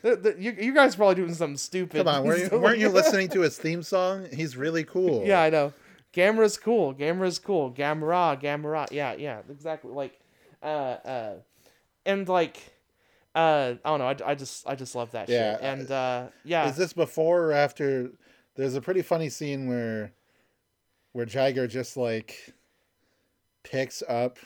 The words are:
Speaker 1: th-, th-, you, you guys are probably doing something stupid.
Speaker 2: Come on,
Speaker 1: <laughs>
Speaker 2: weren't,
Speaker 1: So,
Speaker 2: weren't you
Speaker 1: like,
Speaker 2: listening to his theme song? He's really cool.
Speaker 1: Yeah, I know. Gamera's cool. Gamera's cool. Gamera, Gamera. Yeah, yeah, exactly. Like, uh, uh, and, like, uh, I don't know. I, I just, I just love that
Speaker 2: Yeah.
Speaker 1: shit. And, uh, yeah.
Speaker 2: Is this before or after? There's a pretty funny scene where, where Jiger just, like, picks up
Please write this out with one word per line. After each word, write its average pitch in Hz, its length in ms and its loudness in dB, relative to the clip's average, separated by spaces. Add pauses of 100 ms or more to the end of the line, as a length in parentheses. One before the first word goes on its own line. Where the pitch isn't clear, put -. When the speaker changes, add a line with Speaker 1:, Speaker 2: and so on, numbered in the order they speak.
Speaker 1:
th-, 220 200 4
th-, 202 140 4
you, 208 220 -4
you 240 140 0
guys 277 200 8
are 180 40 -10
probably 196 180 6
doing 175 180 -2
something 156 240 -4
stupid. 180 420 -4
Speaker 2:
Come 170 100 4
on, 143 140 2
Speaker 1:
<laughs> 143 40 2
Speaker 2:
weren't, 175 240 2
Speaker 1:
So, 170 80 2
Speaker 2:
weren't 220 200 6
you 214 100 4
Speaker 1:
like, 185 160 6
Speaker 2:
listening 190 240 4
to 185 120 2
his 151 160 2
theme 165 240 -4
song? 185 520 -2
He's 139 240 -6
really 160 260 -2
cool. 160 420 0
Speaker 1:
Yeah, 190 160 6
I 156 80 6
know. 147 220 2 (420)
Gamera's 208 440 4
cool. 208 360 0
Gamera's 170 460 -2
cool. 151 320 -2
Gamera, 151 680 0
Gamera. 147 520 -4
Yeah, 139 220 -4
yeah, 131 260 -8 (100)
exactly. 147 420 -10
Like, 139 280 -10 (420)
uh, - 40 -12
uh, 127 680 -6 (720)
and, 196 240 -2
like, 180 280 0 (760)
uh, 151 400 2 (100)
I 147 60 -2
don't 151 100 2
know. 127 80 0 (180)
I, 139 60 0
I 147 40 2
just, 139 340 -14
I 139 60 -4
just 127 200 -12
love 117 160 -6
that 110 160 -8
Speaker 2:
Yeah. 113 280 2
Speaker 1:
shit. 104 80 -6
And, 135 280 -6
uh, 127 360 -2 (180)
yeah. 156 240 0
Speaker 2:
Is 139 80 -6
this 175 160 -2
before 165 520 2
or 156 60 2
after? 139 600 0 (420)
There's 135 220 -4
a 139 60 -4
pretty 185 200 0
funny 165 280 -2
scene 139 380 -6
where, 113 460 -6 (1000)
where 120 120 -6
Jiger 131 420 0
just, 120 300 -8
like, 113 560 -6 (1120)
picks - 440 -6
up 123 380 -2